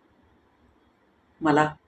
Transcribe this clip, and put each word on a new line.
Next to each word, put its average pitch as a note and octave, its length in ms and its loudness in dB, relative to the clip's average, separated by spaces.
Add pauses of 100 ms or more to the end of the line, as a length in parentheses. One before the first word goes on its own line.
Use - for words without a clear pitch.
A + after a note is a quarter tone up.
(1400)
मला D3+ 340 0 (140)